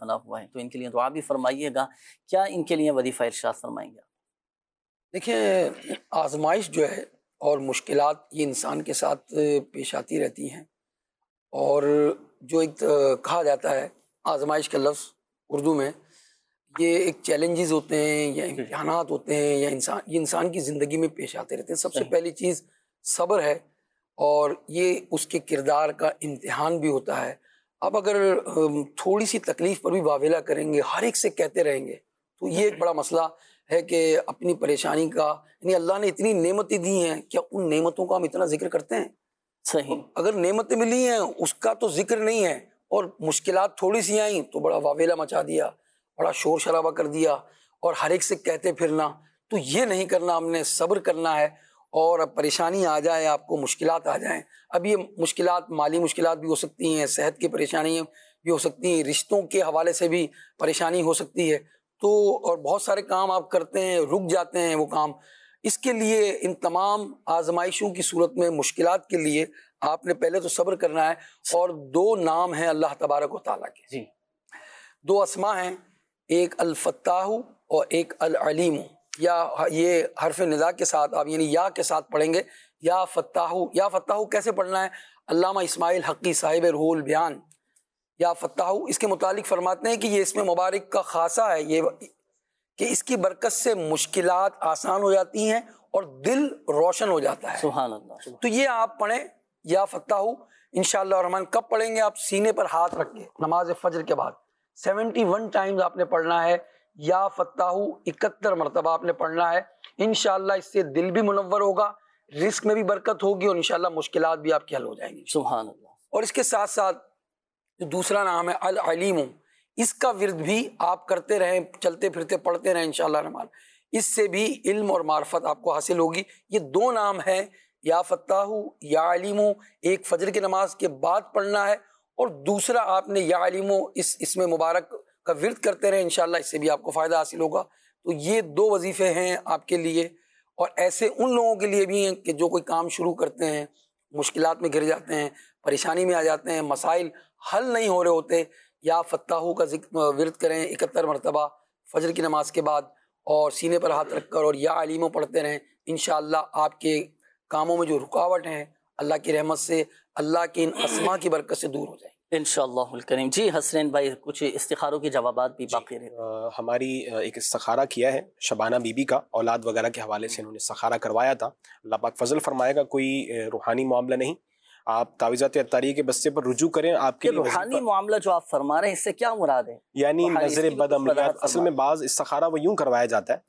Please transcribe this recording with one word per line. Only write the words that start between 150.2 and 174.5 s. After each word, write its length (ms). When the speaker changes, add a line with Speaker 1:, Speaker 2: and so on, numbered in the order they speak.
Speaker 2:
کریں 320
اکہتر 400
مرتبہ 440
فجر 200
کی 100
نماز 300
کے 100
بعد، 200
اور 260
سینے 280
پر 120
ہاتھ 240
رکھ 160
کر 140
اور 100
یا 280
علیمو 260
پڑھتے 340
رہیں، 160
انشاءاللہ 560
آپ 280
کے 260
کاموں 260
میں 100
جو 120
رکاوٹ 480
ہیں، 180
اللہ 240
کی 100
رحمت 260
سے، 260
اللہ 380
کے 120
ان 60
اسماء 320
کی 120
برکت 280
سے 120
دور 200
ہو 80
جائیں۔ 200
Speaker 1:
انشاءاللہ 500
الکریم۔ 500
جی 280
حسنین 300
بھائی، 220
کچھ 320
استخاروں 460
کے 100
جوابات 480
بھی 100
Speaker 3:
جی، 80
Speaker 1:
باقی 240
رہے۔ 180
Speaker 3:
آ، 320
ہماری، 500
آ، 100
ایک 200
استخارہ 520
کیا 220
ہے 80
شبانہ 360
بی 160
بی 120
کا، 160
اولاد 340
وغیرہ 240
کے 120
حوالے 280
سے 140
انہوں 100
نے 40
استخارہ 380
کروایا 400
تھا۔ 120
اللہ 120
پاک 220
فضل 200
فرمائے 360
گا، 80
کوئی، 480
آ، 220
روحانی 320
معاملہ 300
نہیں۔ 200